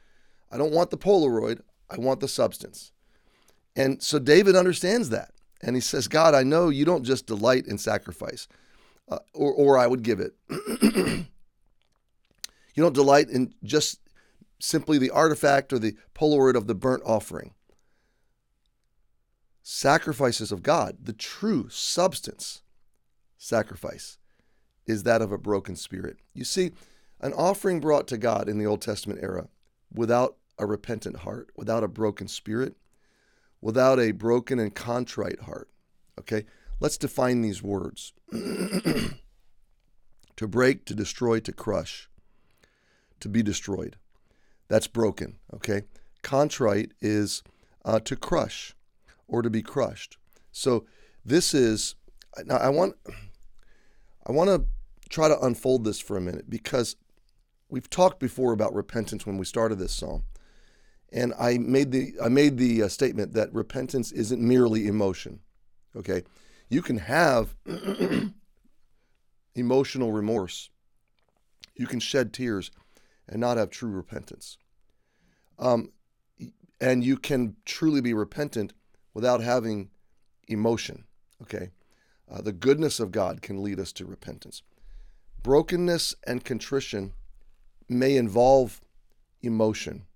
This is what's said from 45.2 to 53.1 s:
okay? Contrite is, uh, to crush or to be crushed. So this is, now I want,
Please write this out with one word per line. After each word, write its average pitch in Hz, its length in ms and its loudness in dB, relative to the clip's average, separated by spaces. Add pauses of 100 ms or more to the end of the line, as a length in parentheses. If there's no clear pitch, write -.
okay? 101 300 -6 (380)
Contrite 113 720 0 (100)
is, 104 420 -2 (420)
uh, 110 160 2
to 127 140 -8
crush - 600 -4 (520)
or 117 140 -2
to 117 80 0
be 110 120 -2
crushed. - 560 -6 (340)
So 123 340 0 (400)
this 156 280 2
is, 117 420 2 (500)
now 127 120 0
I 131 120 2
want, 165 260 2 (1300)